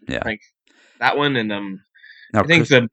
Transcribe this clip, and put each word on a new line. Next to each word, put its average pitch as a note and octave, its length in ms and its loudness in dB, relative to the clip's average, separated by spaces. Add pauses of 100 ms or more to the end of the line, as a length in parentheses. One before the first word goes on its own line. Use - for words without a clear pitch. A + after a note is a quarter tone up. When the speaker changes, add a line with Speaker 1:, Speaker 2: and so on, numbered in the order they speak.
Speaker 1:
yeah. B1+ 160 -6
Speaker 2:
Like, - 160 -8 (600)
that B2 160 0
one C#3+ 200 0
and, A2 160 -4
um, G2+ 280 -10 (520)
Speaker 1:
Now, G#2+ 120 2
Speaker 2:
I - 20 -8
think D#3+ 200 2
Speaker 1:
Chris- - 20 -6
Speaker 2:
the, B2 240 4